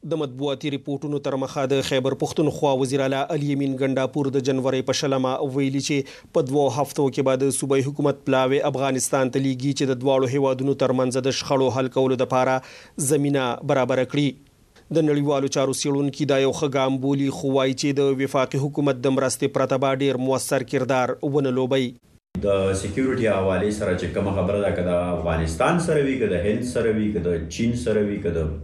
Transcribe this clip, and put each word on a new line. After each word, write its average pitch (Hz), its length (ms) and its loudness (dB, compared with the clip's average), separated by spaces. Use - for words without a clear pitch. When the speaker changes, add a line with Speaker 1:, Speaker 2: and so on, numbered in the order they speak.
Speaker 1:
د 160 100 -2
مطبوعاتي 139 540 -4
رپورټونو 143 520 -6
تر 135 160 -2
مخه 135 300 -4
د 135 160 2
خیبر 131 340 2
پښتونخوا 147 560 0
وزیر 135 260 0
اعلی 135 140 0
علي 147 220 0
امین 139 260 -2
ګنډاپور 135 540 0
د 131 120 0
جنوري 131 400 0
په 135 120 0
شلمه 131 340 0
ویلي 139 320 0
چې - 500 -4
په 147 100 0
دوو 143 160 4
هفتو 143 320 0
کې 135 180 0
به 131 140 2
د 135 180 2
صوبایي 135 280 0
حکومت 143 420 -2
پلاوی 131 300 2
افغانستان 131 580 0
ته 135 160 -2
لیږي 135 320 -2
چې 147 140 0
د 123 100 -4
دواړو 135 320 2
هیوادونو 135 500 0
ترمنځ 127 460 0
د 123 100 -2
شخړو 131 380 0
حل 131 180 -2
کولو 131 280 2
دپاره 127 360 0
زمینه 143 380 0
برابره 127 400 2
کړي. 143 160 2
د 160 120 4
نړیوالو 143 480 0
چارو 135 240 0
څېړونکي 143 500 0
دا 135 140 4
یو 131 160 2
ښه 151 80 0
ګام 135 240 0
بولي، 139 380 0
خو 135 160 0
وایي 135 240 2
چې 147 80 0
د 139 240 2
وفاقي 135 360 0
حکومت 143 360 -2
د 135 140 2
مرستې 135 400 0
پرته 135 260 2
به 135 160 0
ډېر 131 300 0
مؤثر 131 420 0
کردار 127 480 0
ونه 139 240 2
لوبوي. 131 340 0
Speaker 2:
د 101 40 0
سکیورټي 120 500 0
حوالې 95 480 2
سره 92 180 0
چې 87 160 -4
کومه 95 240 -2
خبره 98 240 0
ده، 101 160 2
که 90 80 -2
د 87 160 2
افغانستان 82 680 0
سره 151 180 2
وي، 135 160 0
که 107 100 2
د 87 160 0
هند 120 240 0
سره 113 280 0
وي، 107 180 0
که 90 100 -2
د 85 160 0
چین 117 260 0
سره 107 240 2
وي، 101 160 -2
که - 140 0
د 80 100 0